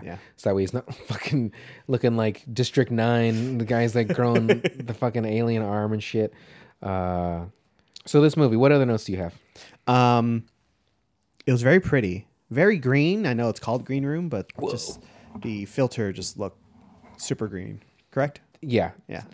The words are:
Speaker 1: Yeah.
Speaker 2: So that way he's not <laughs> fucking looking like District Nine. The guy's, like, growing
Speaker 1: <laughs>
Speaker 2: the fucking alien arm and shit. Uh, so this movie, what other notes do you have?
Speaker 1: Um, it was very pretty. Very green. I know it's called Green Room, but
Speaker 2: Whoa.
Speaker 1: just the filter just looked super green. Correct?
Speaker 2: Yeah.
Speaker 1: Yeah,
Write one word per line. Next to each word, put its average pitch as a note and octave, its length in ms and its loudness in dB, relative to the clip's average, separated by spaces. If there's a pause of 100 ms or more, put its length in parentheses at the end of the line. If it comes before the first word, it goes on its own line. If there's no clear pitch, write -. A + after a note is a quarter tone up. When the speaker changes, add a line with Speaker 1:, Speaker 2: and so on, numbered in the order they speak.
Speaker 1:
Yeah. F2 140 -12 (180)
Speaker 2:
So - 140 -4
that G2 40 2
way G2 80 2
he's F#2 100 -2
not - 220 -8
<laughs> - 120 -20
fucking A2+ 440 -4 (380)
looking A#2+ 280 2
like A2 280 -2 (100)
District B2 380 0
Nine. A#2 680 0
The A#2 60 0
guy's, A#2 320 0
like, A#2+ 180 0
growing A#2 320 2
Speaker 1:
<laughs> B2+ 300 0
Speaker 2:
the A#2 180 -8
fucking A#2 300 -2
alien A2+ 400 0
arm G#2 280 -2
and G#2+ 100 -2
shit. G#2+ 300 -2 (480)
Uh, F2+ 640 -4 (600)
so D3 140 4
this D3+ 160 4
movie, C3 200 4
what C3 140 6
other C#3 160 6
notes A2+ 180 0
do G2+ 80 -6
you F#2 60 -4
have? E2+ 160 -6 (540)
Speaker 1:
Um, A#2+ 560 4 (1000)
it C3+ 80 2
was A#2 100 2
very D3+ 180 6
pretty. G#2 460 -2 (240)
Very F3 280 2
green. D3 480 2
I B2 80 0
know A#2 140 0
it's G#2 120 -4
called A#2 240 -4
Green C#3 220 -4
Room, D#3+ 220 -4
but G#2+ 180 -6 (100)
Speaker 2:
Whoa. D3 140 -6
Speaker 1:
just - 300 -10 (420)
the G#2 240 -6
filter A2+ 460 -2
just F2+ 260 -10
looked G2 200 -8 (580)
super - 320 -6
green. G2+ 340 -12 (280)
Correct? C#3+ 300 -4 (220)
Speaker 2:
Yeah. A2+ 300 0 (140)
Speaker 1:
Yeah, - 160 -12 (120)